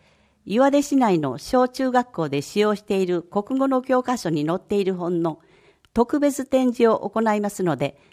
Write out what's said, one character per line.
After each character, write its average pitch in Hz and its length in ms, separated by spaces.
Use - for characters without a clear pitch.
岩 254 240
出 285 100
市 285 140
内 220 240
の 143 200
小 254 280
中 254 240
学 247 220
校 160 160
で 143 140
使 - 180
用 208 160
し 208 40
て 190 220
い 185 40
る 175 180
国 208 340
語 269 80
の 262 160
教 254 220
科 247 140
書 170 120
に 151 160
載 170 120
っ - 20
て - 160
い 202 80
る 190 100
本 175 260
の 165 200
特 240 260
別 277 240
展 262 280
示 233 140
を 220 140
行 226 120
い 214 180
ま 202 100
す 190 140
の 165 100
で、 139 240